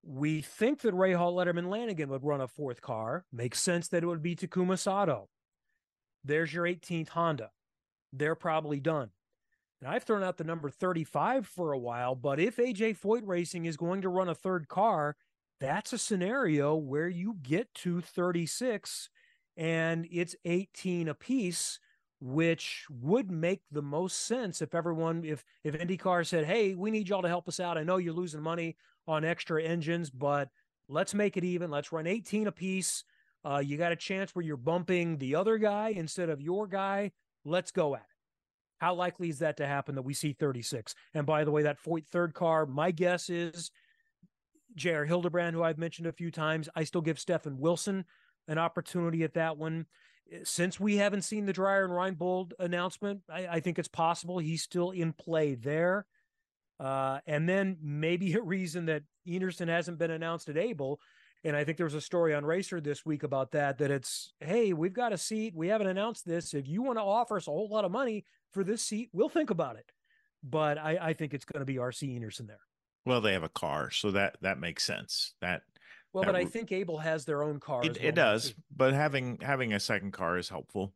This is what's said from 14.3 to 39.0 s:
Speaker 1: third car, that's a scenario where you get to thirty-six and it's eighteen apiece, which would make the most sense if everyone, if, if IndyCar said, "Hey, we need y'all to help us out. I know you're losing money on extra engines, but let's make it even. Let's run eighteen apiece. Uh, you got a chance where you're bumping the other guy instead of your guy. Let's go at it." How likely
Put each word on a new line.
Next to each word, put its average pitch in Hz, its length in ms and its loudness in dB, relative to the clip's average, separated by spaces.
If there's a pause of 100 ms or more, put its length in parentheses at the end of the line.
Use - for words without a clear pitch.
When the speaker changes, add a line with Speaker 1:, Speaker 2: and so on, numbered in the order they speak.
Speaker 1:
third 180 340 -2
car, 175 480 2 (440)
that's 151 320 -2
a 240 60 -4
scenario 175 800 2
where 151 320 0
you 190 340 -4
get 156 320 0
to 175 260 0
thirty-six 180 1120 -2 (460)
and 165 540 0
it's 170 340 -2
eighteen 175 640 0
apiece, 185 720 -2 (400)
which 156 680 0
would 165 420 0
make 170 400 0
the 147 120 -4
most 151 440 -2
sense 220 360 -2
if 151 120 -6
everyone, 165 500 0
if, 151 200 -6 (200)
if 151 100 -2
IndyCar 175 500 2
said, 160 200 2
"Hey, 190 320 2
we 202 160 -2
need 214 160 0
y'all 196 140 2
to 175 60 2
help 175 200 -2
us 170 120 -6
out. 175 160 -2
I 156 60 0
know 175 140 2
you're 170 180 0
losing 160 280 -4
money 165 340 -4 (300)
on 156 180 0
extra 165 380 0
engines, 165 480 0
but 139 400 0 (360)
let's 160 280 -2
make 202 240 2
it 175 60 0
even. 175 260 -2
Let's 147 220 -2
run 160 140 -2
eighteen 214 400 0
apiece. 190 580 -2 (400)
Uh, 143 200 0
you 143 120 -2
got 170 160 2
a 170 40 0
chance 190 380 -4
where 180 100 -2
you're 151 120 -2
bumping 170 600 2
the 135 180 0
other 208 200 4
guy 214 380 2
instead 170 340 -2
of 147 140 -2
your 185 240 -2
guy. 196 460 0 (320)
Let's 175 260 0
go 151 240 2
at 110 80 -8
it." - 40 -20 (720)
How 175 140 2
likely 175 340 -2